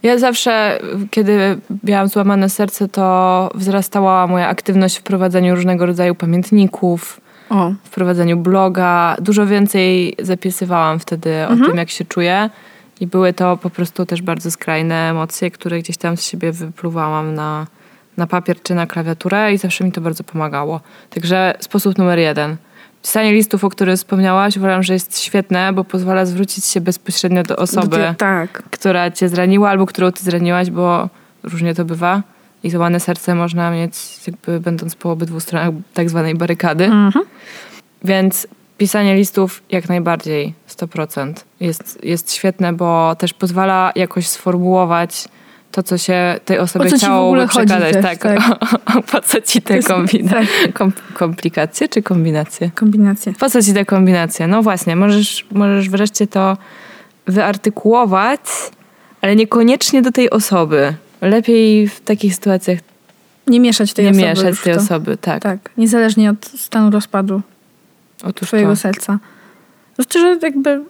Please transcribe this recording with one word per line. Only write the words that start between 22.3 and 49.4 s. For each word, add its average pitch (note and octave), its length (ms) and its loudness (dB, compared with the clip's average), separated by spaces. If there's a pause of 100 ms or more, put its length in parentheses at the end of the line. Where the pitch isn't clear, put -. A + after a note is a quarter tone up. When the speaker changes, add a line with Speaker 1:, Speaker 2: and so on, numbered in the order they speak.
Speaker 1:
Pisanie A3 300 0
listów, G#3 320 2
o G3+ 40 0
którym F#3 280 0
wspomniałaś, F#3+ 600 0
uważam, F#3+ 260 0
że F#3 100 0
jest F#3 280 -4
świetne, F#3+ 520 0
bo F#3 120 -2
pozwala F#3 420 0
zwrócić F#3 380 -4
się - 160 -2
bezpośrednio F3+ 640 -2
do - 140 -4
osoby, F#3 320 -2
Speaker 2:
Do D#3+ 80 0
ty-, E3 220 0
tak. F#3+ 520 -2
Speaker 1:
która F3+ 400 0
cię F3+ 180 -2
zraniła F#3 420 2
albo F#3+ 160 2
którą F#3 260 0
ty F#3 120 -12
zraniłaś, F3 460 0
bo F3 380 0 (340)
różnie E3+ 320 -4
to E3+ 100 -4
bywa. F3 380 -2 (420)
I E3+ 60 -4
złamane F3 300 0
serce F3 340 -4
można E3+ 360 -2
mieć, E3+ 240 -4 (320)
jakby E3+ 340 -6
będąc E3 340 -6
po - 160 -6
obydwu E3 300 -4
stronach E3 300 -2 (240)
tak E3+ 160 0
zwanej D#3+ 240 -2
barykady. E3+ 500 0
Speaker 2:
Mhm. G#3 400 4 (800)
Speaker 1:
Więc F#3+ 420 0 (320)
pisanie G3+ 380 2
listów F#3+ 540 0
jak F3 180 -4
najbardziej, D#3+ 640 -2 (120)
sto - 220 -10
procent. D#3 560 -8 (160)
Jest, - 440 -8
jest E3+ 280 -6
świetne, F3+ 400 -2
bo E3 460 0
też F3 160 -4
pozwala F#3 600 0
jakoś F3+ 320 -2
sformułować F3+ 1000 0 (440)
to, F#3+ 100 -4
co F3+ 160 -2
się F3+ 460 0
tej F#3+ 140 0
osobie F3+ 280 0
Speaker 2:
O - 20 4
co D4+ 80 4
ci B3+ 40 4
w - 40 2
Speaker 1:
chciało F#3+ 220 4
Speaker 2:
ogóle C4 200 4
chodzi A#3 200 2
Speaker 1:
przekazać. F3+ 260 4
Speaker 2:
też, F#3 100 4
Speaker 1:
Tak. F3+ 160 0
Speaker 2:
tak. G#3 220 2 (560)
Speaker 1:
<laughs> - 20 4
O, - 40 2
po - 180 -2
co - 200 0